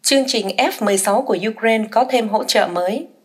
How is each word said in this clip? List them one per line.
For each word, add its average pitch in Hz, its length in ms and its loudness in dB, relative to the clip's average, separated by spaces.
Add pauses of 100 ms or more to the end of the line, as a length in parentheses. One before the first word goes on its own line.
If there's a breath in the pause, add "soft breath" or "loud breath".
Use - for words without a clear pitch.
Chương 269 240 2
trình 196 220 -2
F 254 220 0 (100)
mười 202 180 2
sáu 208 240 2
của 226 140 0 (120)
Ukraine 220 420 0
có 240 200 4
thêm 233 180 2
hỗ 208 160 -2
trợ - 220 2
mới. 185 400 -4 (180)